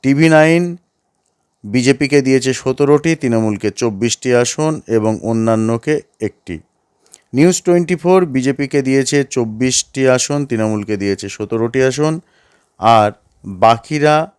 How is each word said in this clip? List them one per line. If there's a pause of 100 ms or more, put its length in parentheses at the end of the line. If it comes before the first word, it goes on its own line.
টিভি
নাইন (1000)
বিজেপিকে
দিয়েছে (100)
সতেরোটি,
তৃণমূলকে (120)
চব্বিশটি (140)
আসন (260)
এবং (180)
অন্যান্যকে (320)
একটি। (800)
নিউজ
টোয়েন্টি
ফোর (160)
বিজেপিকে
দিয়েছে (180)
চব্বিশটি (140)
আসন, (100)
তৃণমূলকে
দিয়েছে
সতেরোটি (100)
আসন, (680)
আর (540)
বাকিরা (240)